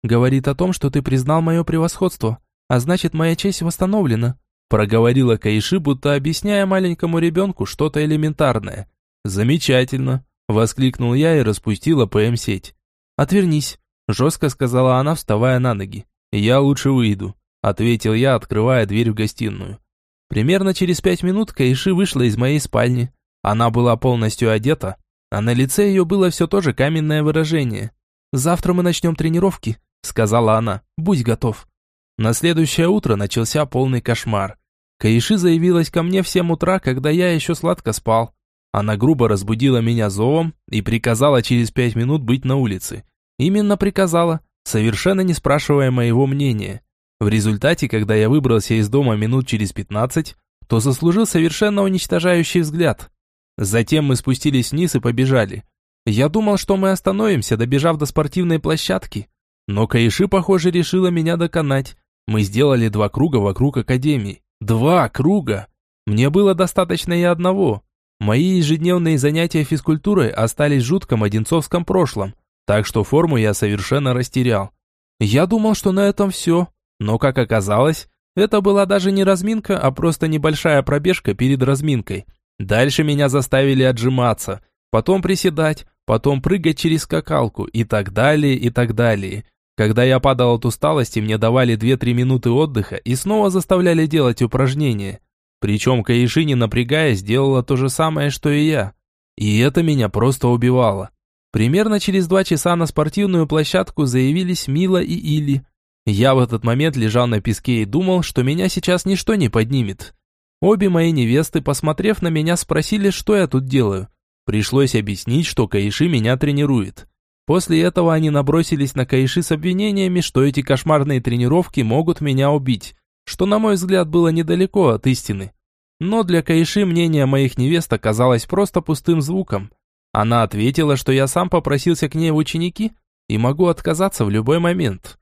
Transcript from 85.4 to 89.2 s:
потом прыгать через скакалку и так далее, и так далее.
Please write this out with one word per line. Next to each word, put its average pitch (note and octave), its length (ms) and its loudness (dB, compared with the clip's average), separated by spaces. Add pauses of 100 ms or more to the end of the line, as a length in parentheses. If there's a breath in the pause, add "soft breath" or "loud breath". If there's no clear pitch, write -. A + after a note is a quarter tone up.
потом C3+ 340 0
прыгать D#3+ 380 0
через D#3+ 240 0
скакалку C3+ 600 -4
и A2+ 200 -4
так G2+ 280 -4
далее, C#3 420 2
и A#2+ 160 -2
так A#2 240 -2
далее. G#2 500 -2 (320)